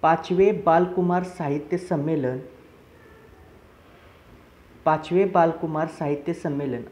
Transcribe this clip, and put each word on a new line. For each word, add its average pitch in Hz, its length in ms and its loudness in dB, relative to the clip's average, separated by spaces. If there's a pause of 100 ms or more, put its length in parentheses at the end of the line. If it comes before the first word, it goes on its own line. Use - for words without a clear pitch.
पाचवे 180 500 4
बालकुमार 180 680 2
साहित्य 147 540 -4
संमेलन, 147 600 -2 (2500)
पाचवे 165 400 2
बालकुमार 165 640 0
साहित्य 151 460 -4
संमेलन 139 600 -4